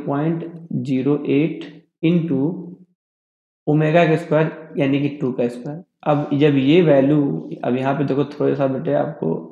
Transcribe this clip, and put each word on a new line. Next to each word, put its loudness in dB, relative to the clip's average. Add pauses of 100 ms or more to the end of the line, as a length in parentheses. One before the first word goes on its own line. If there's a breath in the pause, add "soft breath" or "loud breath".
पॉइंट -2 (280)
ज़ीरो 0 (120)
एट 0 (420)
into 2 (1300)
ओमेगा 4
का 4
स्क्वायर 2 (280)
यानी 2
कि 0 (120)
टू -2
का -2
स्क्वायर। -12 (240)
अब 0
जब 4
ये 4
वैल्यू, 4 (440)
अब 0
यहाँ -2
पे -2
देखो 0
थोड़ा -2
सा 0
बेटे -2
आपको -2 (220)